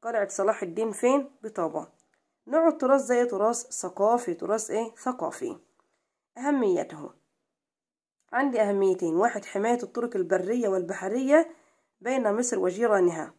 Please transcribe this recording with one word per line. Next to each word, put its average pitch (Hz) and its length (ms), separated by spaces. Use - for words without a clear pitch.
قلعة 214 260
صلاح 202 360
الدين 202 280
فين؟ 262 400
بطابة. 165 440
نوع 320 200
التراث 277 340
زي 240 240
تراث 226 320
ثقافي. 202 640
تراث 214 380
إيه؟ 226 240
ثقافي. - 640
أهميته 214 720
عندي 247 280
أهميتين، 190 540
واحد 214 300
حماية 240 380
الطرق 240 320
البرية 190 540
والبحرية 214 840
بين 233 320
مصر 233 260
وجيرانها. 185 800